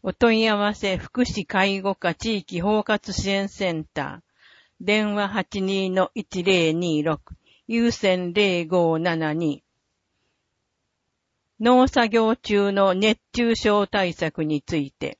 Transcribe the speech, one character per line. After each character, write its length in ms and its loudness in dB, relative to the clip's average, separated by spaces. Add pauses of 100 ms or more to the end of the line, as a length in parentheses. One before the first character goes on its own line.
お 100 -6
問 260 2
い 80 2
合 100 0
わ 180 -2
せ、 220 -4
福 260 -4
祉 220 -4
介 360 0
護 140 -2
課 180 -4
地 240 -4
域 240 -6
包 200 0
括 300 -4
支 180 -4
援 200 -2
セ 220 -4
ン 140 -4
タ 360 -8 (600)
ー。 40 -10
電 300 0
話 120 -2
八 340 -4
二 280 -2
の 240 0
一 300 -8
零 300 2
二 280 0
六、 320 -4 (320)
有 260 0
線 420 -2
零 340 0
五 320 2
七 340 -2
二。 300 -2 (2000)
農 280 6
作 200 2
業 280 2
中 360 0
の 220 2
熱 260 2 (140)
中 220 2
症 320 2
対 260 -2
策 300 -4
に 180 -2
つ 160 -4
い 140 -4
て。 280 -10